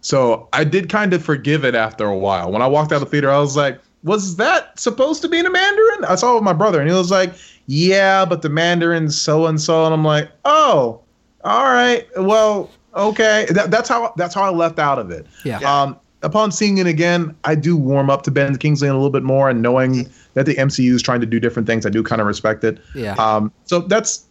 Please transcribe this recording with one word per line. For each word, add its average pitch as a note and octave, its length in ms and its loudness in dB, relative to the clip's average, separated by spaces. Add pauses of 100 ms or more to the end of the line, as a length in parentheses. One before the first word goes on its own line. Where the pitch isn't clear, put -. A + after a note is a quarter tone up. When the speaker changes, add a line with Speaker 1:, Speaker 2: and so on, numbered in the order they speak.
Speaker 1:
So B2+ 520 0
I C#3+ 100 0
did E3+ 260 -2
kind G#3 240 0
of E3+ 100 -2
forgive C#3+ 420 -2
it B2 100 0
after A2 300 -2
a G2+ 120 -2
while. F#2 340 -2
When G#2+ 100 -2
I B2+ 60 2
walked D3+ 260 0
out - 20 0
of C#3+ 60 0
the C#3 60 -6
theater, C#3+ 240 0
I C#3 80 2
was C#3+ 180 -2
like, C#3+ 220 -2 (240)
"Was F#3+ 340 -4
that C#4+ 420 -2
supposed C#4 440 -2
to E4+ 60 -4
be E4+ 120 0
the F4+ 80 0
Mandarin?" G4+ 560 2
I F#3 100 2
saw A#3+ 160 2
it A#3+ 40 4
with A3 80 0
my F#3+ 100 2
brother, F3 260 2
and C#3+ 100 0
he F3+ 60 2
was F3+ 160 0
like, F#3 220 0 (340)
"Yeah, F#3+ 580 2
but E3+ 160 -4
the D3+ 80 -4
Mandarin's E3 720 0
so-and-so." D#3+ 640 0
And D#3+ 80 2
I'm D#3+ 120 0
like, D3+ 240 0 (160)
"Oh, B3 560 2 (420)
all A3+ 200 0
right. B3 440 2 (100)
Well, G#3 520 2 (260)
okay." G#3+ 540 2
That, F3+ 220 2
that's A3+ 180 0
how, A#3 260 -2
that's F3 180 -4
how G3 100 -2
I G3 60 0
left E3 300 -2
out C#3+ 200 0
of F#2+ 120 -8
it. - 140 -12 (180)
Speaker 2:
Yeah. A#2 180 -6
Speaker 3:
Yeah. C#3 200 2
Speaker 1:
Um, C3+ 160 -4 (240)
upon G#3 320 0
seeing G3+ 240 0
it F#3 100 0
again, E3+ 560 0
I D3+ 120 0
do D#3 200 0
warm C#3 340 0
up C#3 140 0
to D3 80 -2
Ben C#3 260 0
Kingsley D3 300 0
a C#3 60 0
little C3+ 160 2
bit C3+ 140 -2
more, C3+ 260 2
and A#2+ 120 0
knowing B2+ 480 0 (260)
that C3 100 0
the C3 120 -2
M C3+ 120 2
C C3+ 140 -2
U B2 120 4
is A#2+ 60 0
trying B2 180 -2
to A#2+ 60 -2
do A2+ 160 -2
different A#2 260 -2
things, A2+ 180 -2
I G#2+ 40 0
do A2 140 -2
kinda A2+ 200 -2
respect G#2+ 400 -2
it. A2 140 -2 (180)
Speaker 2:
Yeah. G#2+ 200 -8
Speaker 1:
Um, G#2+ 360 0 (140)
so F3 160 -2
that's G3 500 -2